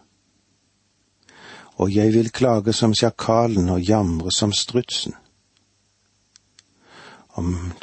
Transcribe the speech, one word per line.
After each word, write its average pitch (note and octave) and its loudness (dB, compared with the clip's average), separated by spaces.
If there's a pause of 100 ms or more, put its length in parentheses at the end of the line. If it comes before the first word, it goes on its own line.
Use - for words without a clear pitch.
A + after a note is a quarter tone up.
(1800)
Og G2 0
jeg G#2+ 4
vil A2+ 2
klage A2+ 2
som A2 2
sjakalen A2+ 0
og F2+ 0
jamre F2+ 0
som G#2 0
strutsen. - -4 (2250)
Om F2 -4 (100)